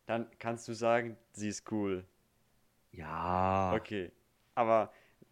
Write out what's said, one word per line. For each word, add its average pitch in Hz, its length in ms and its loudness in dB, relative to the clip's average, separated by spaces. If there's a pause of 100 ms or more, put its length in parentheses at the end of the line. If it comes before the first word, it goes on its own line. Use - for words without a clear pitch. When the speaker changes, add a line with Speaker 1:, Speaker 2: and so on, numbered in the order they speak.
Speaker 1:
Dann 117 220 -2 (120)
kannst 117 280 -6
du 117 60 -6
sagen, 117 440 2 (160)
sie 104 160 -4
ist - 220 -8
cool. 98 340 -2 (840)
Speaker 2:
Ja. 90 840 0
Speaker 1:
Okay. 107 380 -4 (440)
Aber 113 380 4 (380)